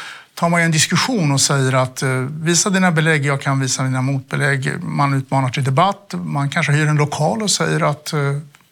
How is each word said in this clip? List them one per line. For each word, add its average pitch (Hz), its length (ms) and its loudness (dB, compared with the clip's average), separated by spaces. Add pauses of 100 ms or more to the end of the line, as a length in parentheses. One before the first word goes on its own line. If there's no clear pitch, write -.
(340)
tar 175 140 0
man 170 120 2
ju 165 40 2
en 165 60 2
diskussion 160 600 2
och 135 80 2
säger 135 320 2
att, 131 300 0
eh, 139 60 0 (220)
"Visa 165 400 0
dina 185 220 4
belägg, 156 340 2
jag 139 160 0
kan 139 180 0
visa 135 220 -2
mina 131 200 0
motbelägg." 139 800 -2
Man 143 320 0
utmanar 135 340 0
till 127 160 -2
debatt, 170 500 0
man 151 360 -4
kanske 147 220 0
hyr 151 140 2
en 151 100 2
lokal 151 460 0
och 202 80 -2
säger 156 300 0 (100)
att, - 220 -6
eh, 151 80 -2 (520)